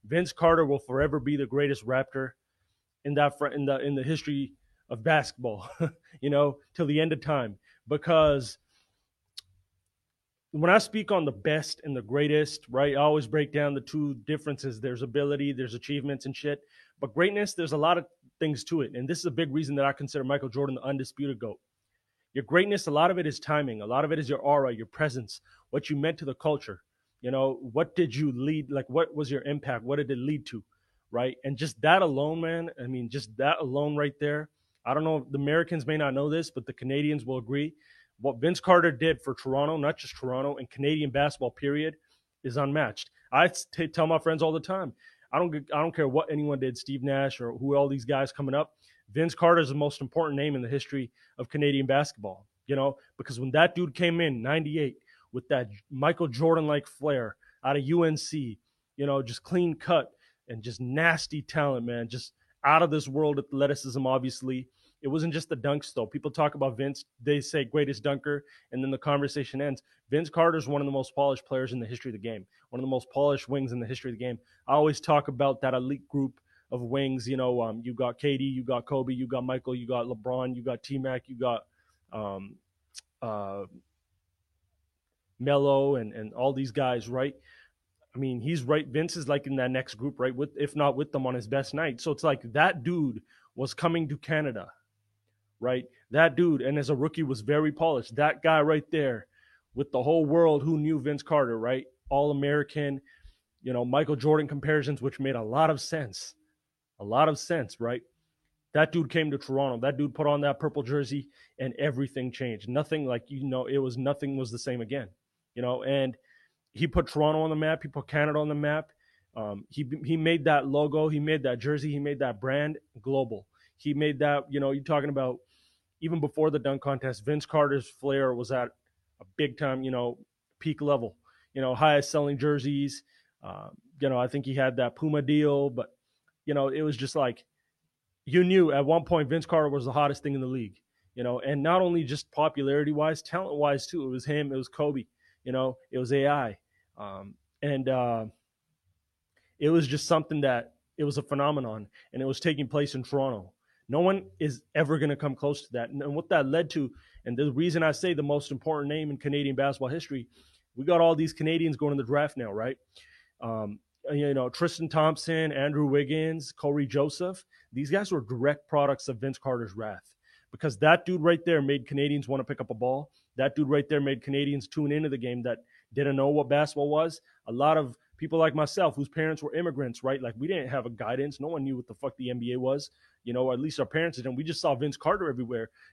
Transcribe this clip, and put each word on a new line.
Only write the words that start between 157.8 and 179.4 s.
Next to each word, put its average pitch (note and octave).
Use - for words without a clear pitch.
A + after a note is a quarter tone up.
I D#3
say F3
the D3
most C#3+
important C#3+
name D3+
in C#3
Canadian C#3
basketball C3+
history, C#3
we C3
got E3+
all E3
these D#3
Canadians D#3+
going C#3+
to C#3
the A2
draft C#3+
now, A2+
right? A2+
Um, A2
you D3
know, B2+
Tristan E3
Thompson, D#3+
Andrew D3
Wiggins, D3+
Corey C#3+
Joseph, D3+
these C3+
guys G3
were D3+
direct B2+
products C#3+
of A#2+
Vince C3+
Carter's A#2+
wrath, G#2+
because C3
that E3
dude F3+
right E3+
there D#3+
made C#3
Canadians C#3
wanna C3+
pick C3
up A#2+
a A#2+
ball. C3
That C3
dude D3
right C#3+
there D3
made C3+
Canadians C#3+
tune D3
into D3+
the C3+
game B2
that A#2
didn't C#3
know C3+
what C#3+
basketball D3
was. D#3
A A#2
lot D3
of C3
people D#3+
like D#3+
myself, D#3
whose C#3+
parents D#3